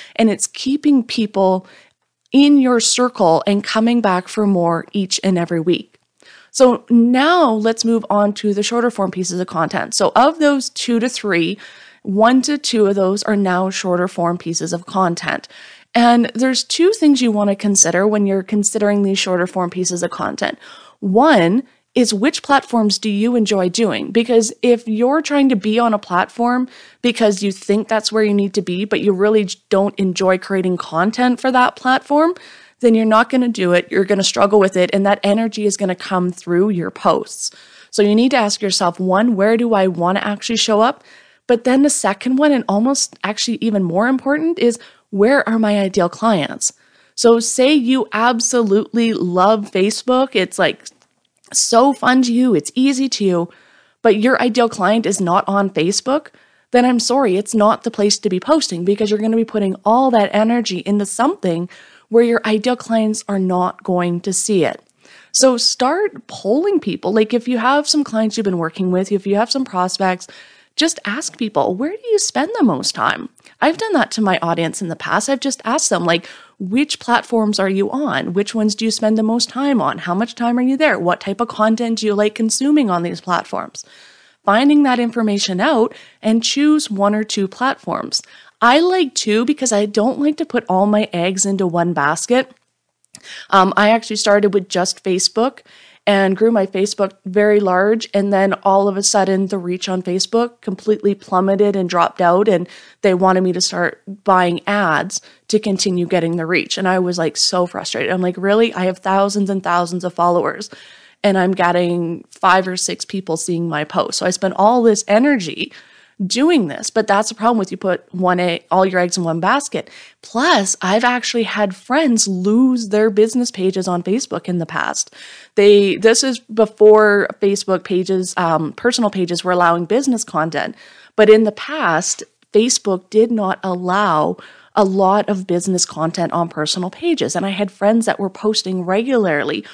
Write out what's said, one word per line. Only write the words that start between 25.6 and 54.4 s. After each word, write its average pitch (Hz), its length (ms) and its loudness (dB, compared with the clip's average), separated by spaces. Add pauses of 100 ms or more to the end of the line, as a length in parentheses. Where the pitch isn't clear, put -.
on 233 140 2
a 208 60 0
platform 240 680 -2 (360)
because 214 400 0
you 196 100 -2
think 202 340 -4
that's 214 240 -4
where 214 140 0
you 208 80 0
need 202 220 -2
to 202 80 -2
be, 180 240 -6
but - 160 -2
you 202 100 2
really 208 320 2
j-, - 140 -10 (100)
don't 202 300 2
enjoy 185 400 0
creating 185 400 -2
content 220 600 -2
for 262 140 -2
that 247 240 2
platform, 294 560 0 (480)
then 233 140 4
you're 220 100 2
not 220 240 4
gonna 254 180 0
do 185 260 0
it. 175 180 2
You're 190 160 2
gonna 196 160 0
struggle 202 360 2
with 190 160 2
it, 180 200 2
and 196 100 2
that 202 180 2
energy 208 440 -2
is 196 100 -2
gonna 185 180 -4
come 180 380 -4
through 175 380 0
your 180 200 -4
posts. - 600 -2 (400)
So - 100 -4
you 208 140 4
need 240 160 4
to 269 80 2
ask 208 240 -2
yourself, 185 360 -2
one, 190 380 0
where 214 220 2
do 233 160 0
I 196 120 2
wanna 180 340 -2
actually 208 360 -6
show 214 240 0
up? 254 240 0 (420)
But 240 180 0
then 262 180 2
the 285 80 4
second 247 460 -2
one, 294 160 4
and 254 180 0
almost 233 520 -2
actually 214 380 -4
even 208 220 0
more 180 260 0
important, 302 500 -2
is 233 200 0 (320)
where 220 360 2
are 226 120 0
my 208 200 2
ideal 190 300 0
clients? - 640 -2 (440)
So 233 220 4
say 254 360 0
you 262 400 0
absolutely 226 1000 0
love 196 580 0
Facebook. 247 640 0
It's, 185 260 -2
like, - 280 -2 (680)
so 247 380 2
fun 254 300 0
to 240 100 -2
you. 247 220 2
It's 147 200 -2
easy 262 360 0
to - 160 -4
you, 175 240 0 (500)
but 214 160 4
your 233 240 2
ideal 233 300 0